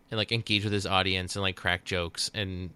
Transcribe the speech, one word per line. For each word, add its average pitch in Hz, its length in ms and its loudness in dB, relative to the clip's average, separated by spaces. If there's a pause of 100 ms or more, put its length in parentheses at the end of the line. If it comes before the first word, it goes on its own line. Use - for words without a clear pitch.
And, 113 80 -2
like, 107 140 0
engage 107 320 2
with 104 100 0
his 98 140 0
audience 92 480 2
and, 98 80 -2
like, 95 120 0
crack 90 300 0
jokes 87 480 -2
and, 92 420 -4